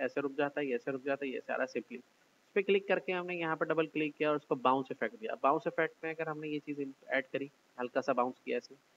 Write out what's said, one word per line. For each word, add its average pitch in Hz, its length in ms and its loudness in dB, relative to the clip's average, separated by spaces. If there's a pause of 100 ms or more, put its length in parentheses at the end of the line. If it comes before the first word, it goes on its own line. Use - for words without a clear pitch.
ऐसे 135 200 -2
रुक 139 120 -2
जाता 143 280 0
है, 143 60 0
ये 127 80 0
ऐसे 120 160 -2
रुक 131 120 -4
जाता 139 220 -2
है, 135 60 -4
ये 117 80 -4
ऐसे - 140 -6
आ 123 40 0
रहा 123 60 0
है 127 100 -2
simply। - 240 -6
इस - 580 -20
पे 202 80 2
click 196 260 2
करके 185 240 0
हमने 180 220 -4
यहाँ 160 220 0
पर 160 100 0
double 160 200 2
click 151 280 -2
किया 151 160 2
और 151 60 2
उसको 147 200 -2
bounce 131 340 4
effect 120 300 -4
दिया। 110 220 -4
bounce 151 240 4
effect 160 380 -2
में 160 100 -6
अगर 160 140 -4
हमने 151 200 -6
ये 147 100 -2
चीज़ 143 240 -4 (260)
ऐड 131 240 0
करी, 139 180 -4 (300)
हल्का 123 200 0
सा 135 120 2
bounce 123 220 2 (100)
किया 127 120 -2
ऐसे, 123 180 -8 (220)